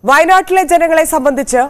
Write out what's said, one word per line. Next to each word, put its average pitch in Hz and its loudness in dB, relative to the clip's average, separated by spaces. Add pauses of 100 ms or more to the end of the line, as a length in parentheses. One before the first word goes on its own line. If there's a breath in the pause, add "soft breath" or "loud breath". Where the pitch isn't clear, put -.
വയനാട്ടിലെ 359 2
ജനങ്ങളെ 320 0
സംബന്ധിച്ച് 277 -2 (120)